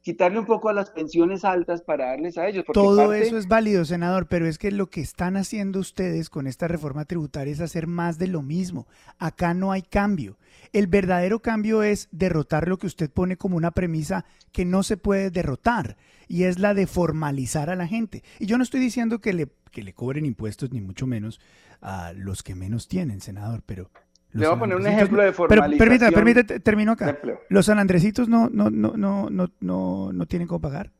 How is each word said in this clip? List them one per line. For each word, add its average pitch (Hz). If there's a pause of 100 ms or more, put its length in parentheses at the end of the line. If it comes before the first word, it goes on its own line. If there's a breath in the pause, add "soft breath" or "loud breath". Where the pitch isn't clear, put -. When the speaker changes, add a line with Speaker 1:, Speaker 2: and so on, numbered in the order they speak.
Speaker 1:
quitarle 180
un 214
poco 214
a 214
las 196
pensiones 170
altas 175
para 147
darles 151
a 170
ellos? 190
Porque 151
Speaker 2:
Todo 202
Speaker 1:
parte 208
Speaker 2:
eso 226
es 190
válido, 214
senador, 175
pero 170
es 156
que 202
lo 196
que -
están 180
haciendo 196
ustedes 170
con 135
esta 147
reforma 151
tributaria 151
es 147
hacer 165
más 170
de 180
lo 175
mismo. 165 (320 soft breath)
Acá 170
no 190
hay 190
cambio. 190 (340 soft breath)
El 208
verdadero 185
cambio 220
es 208
derrotar 160
lo 185
que 208
usted 156
pone 185
como 185
una 165
premisa 165 (300 soft breath)
que 190
no 185
se 208
puede 196
derrotar, 170 (320 soft breath)
y 175
es 180
la 208
de 196
formalizar 151
a 180
la 180
gente. 220 (160 soft breath)
Y -
yo 202
no 254
estoy 262
diciendo 233
que 202
le, 160 (220)
que 110
le 98
cobren 139
impuestos, 113
ni 123
mucho 95
menos 113 (380 soft breath)
a 90
los 95
que -
menos 98
tienen, 143
senador, 104
pero 92 (400)
Speaker 1:
Le 110
Speaker 2:
los 156
Speaker 1:
voy 165
a 120
poner 202
un 185
Speaker 2:
andresitos 208
Speaker 1:
ejemplo 202
de 196
Speaker 2:
no, 175
pero 214
permita, 147
Speaker 1:
formalización 226
Speaker 2:
permita, 226
te-, -
termino 214
acá. 226
Speaker 1:
de 147
empleo. 123 (100)
Speaker 2:
Los 190
sanandresitos 208
no, 226
no, 208
no, 220
no, 196
no, 185 (120)
no, 95
no 90
tienen 170
cómo 170
pagar. 160